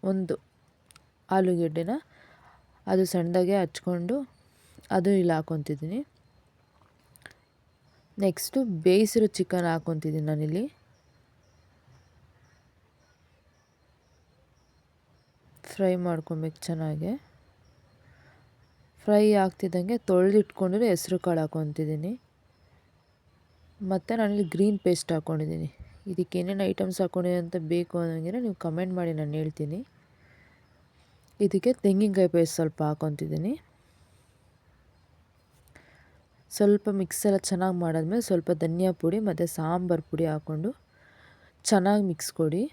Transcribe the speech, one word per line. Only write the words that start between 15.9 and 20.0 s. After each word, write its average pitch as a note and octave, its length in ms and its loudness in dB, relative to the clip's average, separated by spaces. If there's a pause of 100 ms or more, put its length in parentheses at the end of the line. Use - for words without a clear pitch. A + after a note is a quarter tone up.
ಮಾಡ್ಕೊಬೇಕು D#3+ 600 -6
ಚೆನ್ನಾಗೆ. D#3+ 460 -6 (1900)
ಫ್ರೈ G#3 200 6 (200)
ಆಗ್ತಿದ್ದಂಗೆ F#3 540 -2 (140)